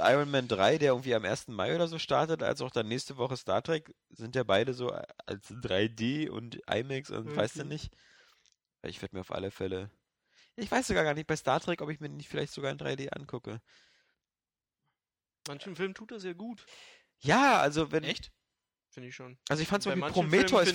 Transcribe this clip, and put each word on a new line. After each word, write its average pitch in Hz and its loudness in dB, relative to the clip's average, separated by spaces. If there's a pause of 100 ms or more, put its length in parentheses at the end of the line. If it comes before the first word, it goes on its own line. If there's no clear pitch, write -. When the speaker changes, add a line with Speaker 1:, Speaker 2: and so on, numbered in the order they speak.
Speaker 1:
Iron 143 6
Man 135 2
drei, 113 6
der 147 6
irgendwie 123 2
am 110 0
ersten 113 -2
Mai 107 0
oder 170 2
so 165 -8
startet, 147 0
als 131 0
auch 127 -6
dann 113 -2
nächste 127 -6
Woche 127 -2
Star 98 0
Trek, 160 -4 (180)
sind 113 -8
ja 131 0
beide 110 4
so 123 -4 (340)
als 101 -10
drei 104 2
D 120 -2
und 113 -10 (120)
imax 135 -4
und 110 -8
weißt - 0
du 143 -6
Speaker 2:
Mhm. 139 -10
Speaker 1:
nicht. 151 -10 (920)
Ich - -12
werd 98 -10
mir 92 -8
auf - -10
alle 95 -4
Fälle, 95 -6 (640)
ich 220 -8
weiß 254 0
sogar 180 2
gar 151 2
nicht 156 -8
bei 156 0
Star 151 2
Trek, 170 -4
ob 147 -6
ich 151 -8
mir 151 -10
nicht 143 -14
vielleicht 147 -4
sogar 139 -4
in 143 -6
drei 143 -4
D 135 -6
angucke. 117 -8 (1900)
Speaker 2:
Manchen 143 -12
Filmen 190 -4
tut 220 -16
das 208 -12
ja 185 -8
gut. 208 -12 (560)
Speaker 1:
Ja, 220 6
also 147 2
wenn 156 2
Speaker 3:
Echt? - -6 (580)
Speaker 2:
Finde 127 -16
ich 127 -16
schon. 127 -16 (100)
Speaker 1:
Also 151 0
ich 160 -4
fand 202 0
zum 202 -2
Speaker 2:
Bei - 0
Speaker 1:
Beispiel 156 2
Speaker 2:
manchen 156 0
Filmen 226 6
Speaker 1:
Prometheus 190 6
Speaker 2:
finde 180 6